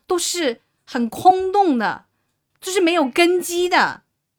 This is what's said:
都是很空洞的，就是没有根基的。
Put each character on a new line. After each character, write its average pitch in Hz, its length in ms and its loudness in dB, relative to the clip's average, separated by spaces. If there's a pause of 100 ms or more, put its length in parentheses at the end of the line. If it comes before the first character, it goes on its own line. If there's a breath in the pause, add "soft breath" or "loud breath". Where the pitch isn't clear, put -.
都 370 100 -2
是 320 440 -4 (320)
很 240 160 -2
空 370 440 2
洞 370 260 2
的， 185 280 -4 (540)
就 370 120 -10
是 392 80 -2
没 339 140 2
有 320 100 2
根 349 360 2
基 349 280 -4
的。 240 340 0 (360)